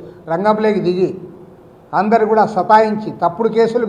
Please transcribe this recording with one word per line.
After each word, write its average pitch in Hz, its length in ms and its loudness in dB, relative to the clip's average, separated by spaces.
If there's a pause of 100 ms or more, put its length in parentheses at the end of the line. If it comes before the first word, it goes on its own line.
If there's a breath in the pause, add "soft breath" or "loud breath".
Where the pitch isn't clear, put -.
(320 loud breath)
రంగంలోకి 208 540 0
దిగి 175 240 0 (920)
అందరు 214 300 2
కూడా 214 140 2 (100)
సతాయించి 214 560 2 (120)
తప్పుడు 175 340 0
కేసులు 226 320 0